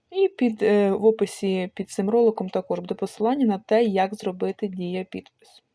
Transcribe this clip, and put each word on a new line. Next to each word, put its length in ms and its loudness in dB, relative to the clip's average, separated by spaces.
І 160 2
під, 360 0
е, 280 4
в 140 0
описі 680 0
під 140 -8
цим 200 -2
роликом 400 2
також 300 -4
буде 160 -8
посилання 500 -2
на 140 0
те, 240 2
як 320 0
зробити 520 -6
«Дія» 360 -6
підпис. 600 -16